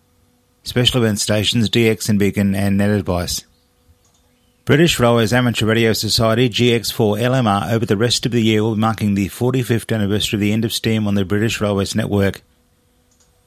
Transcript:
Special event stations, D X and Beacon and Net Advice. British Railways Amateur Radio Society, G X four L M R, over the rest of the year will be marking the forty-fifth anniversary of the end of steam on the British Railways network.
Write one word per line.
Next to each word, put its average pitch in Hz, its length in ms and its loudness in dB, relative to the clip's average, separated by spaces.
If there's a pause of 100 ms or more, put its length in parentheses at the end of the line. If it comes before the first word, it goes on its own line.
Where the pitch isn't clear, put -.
(640)
Special 123 400 0
event 107 160 2
stations, 107 500 0
D 113 200 2
X 107 180 -2
and 107 100 2
Beacon 98 380 0
and 98 220 0
Net 101 120 2
Advice. 90 540 -2 (1200)
British 156 360 4
Railways 117 340 2
Amateur 123 320 0
Radio 113 260 2
Society, 110 560 0
G 120 240 2
X 117 200 -2
four 104 260 0
L 123 160 0
M 127 140 2
R, 98 240 0
over 113 120 0
the 101 140 0
rest 117 300 0
of 117 40 -6
the 117 120 0
year 110 180 2
will 110 140 0
be 101 40 -2
marking 107 360 0
the 98 120 0
forty-fifth 120 640 -2
anniversary 104 460 -2
of 98 40 0
the 104 120 0
end 110 100 -2
of 117 80 -2
steam 110 360 -2
on 101 80 -2
the 101 100 0
British 104 340 -2
Railways 101 360 -2
network. 98 480 -2 (1040)